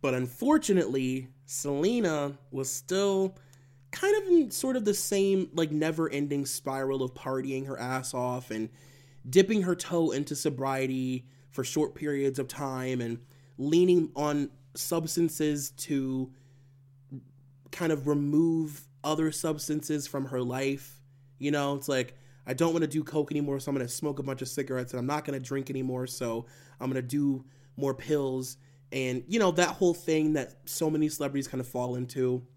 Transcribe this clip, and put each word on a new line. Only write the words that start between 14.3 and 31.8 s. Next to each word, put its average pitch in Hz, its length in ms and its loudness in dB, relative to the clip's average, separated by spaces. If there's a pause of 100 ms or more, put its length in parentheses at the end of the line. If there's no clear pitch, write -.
substances 156 1000 0
to 131 600 -2 (1400)
kind 165 200 0
of 139 160 0
remove 147 800 2 (160)
other 156 280 2
substances 151 760 -2
from 135 180 -4
her 127 160 -4
life. 135 600 -4 (360)
You 143 140 0
know, 143 240 2
it's 139 140 -8
like, 131 260 0 (320)
"I 131 80 -2
don't 165 180 2
wanna 165 140 2
do 151 160 -2
coke 151 260 0
anymore, 143 300 -2
so 135 100 -8
I'm 139 60 0
gonna 127 120 -2
smoke 135 300 -4
a 139 60 -4
bunch 135 180 -4
of 131 60 -8
cigarettes, 127 460 -4
and 127 60 -4
I'm 123 60 -2
not 147 200 -2
gonna 143 140 -4
drink 131 300 -6
anymore, 127 380 -4
so 117 400 -6 (320)
I'm 131 100 -4
gonna 131 140 -2
do 135 420 0 (300)
more 139 180 0
pills." 135 640 -2 (360)
And, 127 320 -2
you 214 140 0
know, 190 120 6
that 165 180 4
whole 175 240 4
thing 156 400 2
that 139 200 -2 (120)
so - 240 0
many 156 180 2
celebrities 139 400 -2
kind 131 140 -6
of 123 60 -6
fall 123 280 -2